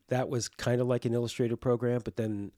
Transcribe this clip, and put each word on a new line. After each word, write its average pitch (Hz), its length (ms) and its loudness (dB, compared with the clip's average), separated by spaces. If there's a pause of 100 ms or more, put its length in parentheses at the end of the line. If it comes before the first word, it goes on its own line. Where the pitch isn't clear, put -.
that 127 180 0
was 113 220 -2
kinda 123 340 0
like 123 220 0
an 117 80 0
Illustrator 120 420 0
program, 120 480 0
but - 140 -8
then 104 400 -4